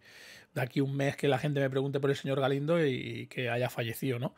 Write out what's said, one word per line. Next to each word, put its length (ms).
de 80
aquí 180
un 160
mes 180
que 140
la 80
gente 240
me 80
pregunte 320
por 80
el 80
señor 240
Galindo 420
y, 120
y 320
que 240
haya 180
fallecido, 500
¿no? 200